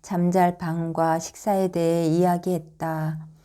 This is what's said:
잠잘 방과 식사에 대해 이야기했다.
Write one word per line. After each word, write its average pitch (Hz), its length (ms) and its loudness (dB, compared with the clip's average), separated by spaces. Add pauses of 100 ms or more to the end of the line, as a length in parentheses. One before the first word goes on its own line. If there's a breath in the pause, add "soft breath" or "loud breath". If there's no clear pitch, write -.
잠잘 175 560 2
방과 165 600 -2
식사에 190 480 -2
대해 170 400 2
이야기했다. 160 1200 -2 (180 soft breath)